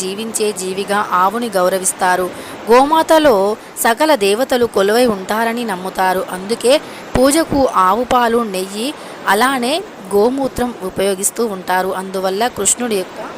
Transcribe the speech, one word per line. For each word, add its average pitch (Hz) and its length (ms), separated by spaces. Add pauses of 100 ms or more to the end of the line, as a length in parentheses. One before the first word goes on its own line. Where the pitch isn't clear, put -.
జీవించే 214 460 (140)
జీవిగా 190 380 (220)
ఆవుని 226 340
గౌరవిస్తారు. 185 680 (440)
గోమాతలో 302 680 (480)
సకల 247 260 (160)
దేవతలు 240 400 (100)
కొలువై 214 300 (100)
ఉంటారని 226 560
నమ్ముతారు. 185 500 (140)
అందుకే 226 380 (420)
పూజకు 277 440 (280)
ఆవు 220 240
పాలు, 240 280 (140)
నెయ్యి, 196 340 (460)
అలానే 247 400 (400)
గోమూత్రం 247 560 (200)
ఉపయోగిస్తూ 196 520 (140)
ఉంటారు. 185 340 (100)
అందువల్ల 190 420 (160)
కృష్ణుడి 214 440
యొక్క - 180 (180)